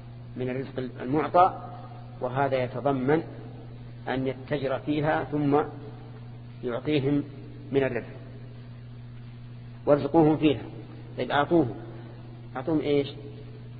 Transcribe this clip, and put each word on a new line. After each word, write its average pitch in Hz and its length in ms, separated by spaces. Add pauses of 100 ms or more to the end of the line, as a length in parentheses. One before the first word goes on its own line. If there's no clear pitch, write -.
(360)
من 127 120
الرزق 127 420 (120)
المعطى، 151 580 (600)
وهذا 131 440
يتضمن 131 580 (840)
أن 131 180
يتجر 131 520
فيها 151 460
ثم 147 360 (1040)
يعطيهم 139 580 (500)
من 135 100
الربح. 123 260 (1800)
"وارزقوهم 147 500
فيها". 143 260 (560)
طيب 123 120
أعطوهم، 143 440 (800)
أعطوهم 156 240
إيش؟ 143 280 (720)